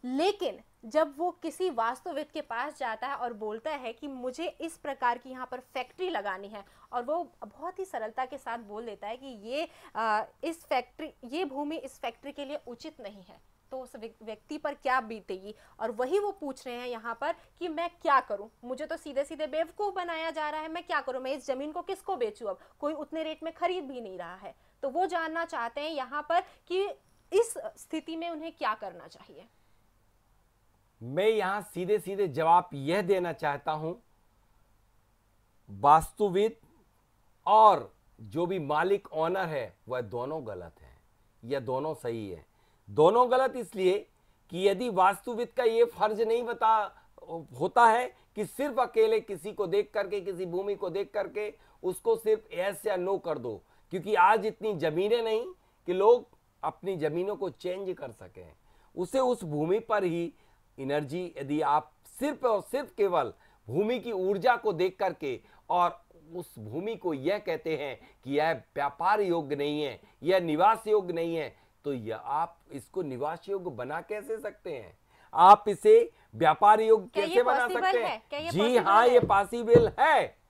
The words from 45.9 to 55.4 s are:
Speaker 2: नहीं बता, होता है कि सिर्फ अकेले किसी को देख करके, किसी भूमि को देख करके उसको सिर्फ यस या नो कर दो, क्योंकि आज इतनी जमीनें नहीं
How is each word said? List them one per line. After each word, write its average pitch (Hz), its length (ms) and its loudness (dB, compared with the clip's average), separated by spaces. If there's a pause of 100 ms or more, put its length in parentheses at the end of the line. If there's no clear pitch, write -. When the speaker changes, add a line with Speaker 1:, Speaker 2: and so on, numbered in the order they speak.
Speaker 2:
नहीं 226 220 2
बता, 220 540 2 (640)
होता 208 260 6
है 240 200 6 (300)
कि 208 100 -4
सिर्फ 269 340 -4
अकेले 220 400 4
किसी 190 320 -10
को 196 140 -4
देख 202 280 0
करके, 202 260 -4
किसी 185 260 -8
भूमि 196 280 -4
को 190 160 -6
देख 190 240 -6
करके 208 380 -6 (300)
उसको 220 340 0
सिर्फ 214 380 -2
यस 185 320 -4
या 196 100 0
नो 185 220 0
कर 151 200 -4
दो, 113 220 -8 (320)
क्योंकि 185 240 -2
आज 196 300 6
इतनी 208 280 -4
जमीनें 180 480 0
नहीं 226 220 0 (440)